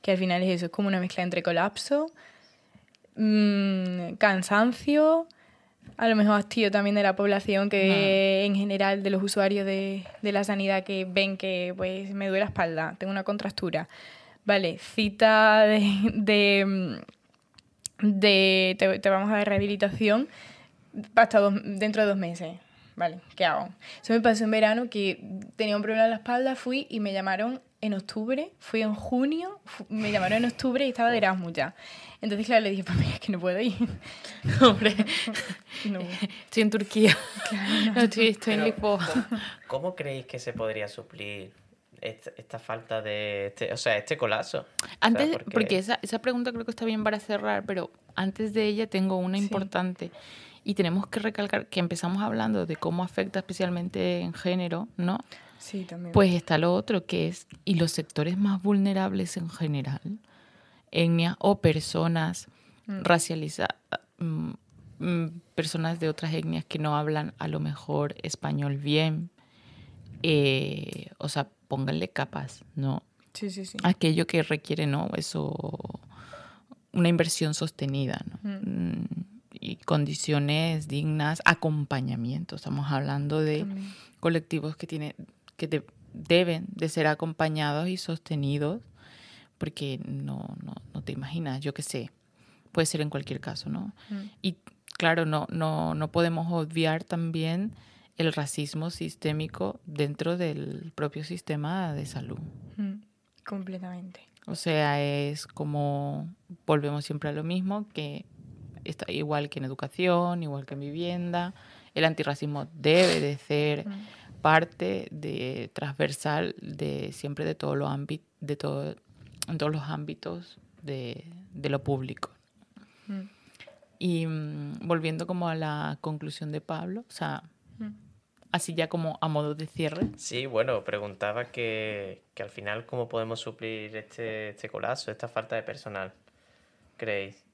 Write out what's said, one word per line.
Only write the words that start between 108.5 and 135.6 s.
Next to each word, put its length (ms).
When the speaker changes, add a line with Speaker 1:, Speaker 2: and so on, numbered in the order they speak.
Speaker 2:
está 260
igual 380
que 100
en 60
educación, 800
igual 220
que 100
en 40
vivienda, 760
el 120
antirracismo 680
debe 460
de 180
ser 500
Speaker 1:
Mm. 180
Speaker 2:
parte 720
de, 600
transversal 880
de 500
siempre 320
de 120
todos 200
los 140
ámbit-, 320
de 160
todo, 400
en 100
todos 140
los 120
ámbitos 720
de, 440
de 160
lo 140
público. 480
Speaker 1:
Mm. 140
Speaker 2:
Y, 280
mm, 600
volviendo 400
como 220
a 60
la 460
conclusión 500
de 100
Pablo, 460
o 40
sea, 320
Speaker 1:
Mm. 100
Speaker 2:
así 240
ya 140
como 320
a 60
modo 280
de 120
cierre. 400
Speaker 3:
Sí, 280
bueno, 380
preguntaba 640
que, 760
que 80
al 60
final 360
cómo 240
podemos 300
suplir 580
este, 520
este 200
colapso, 420
esta 160
falta 280
de 80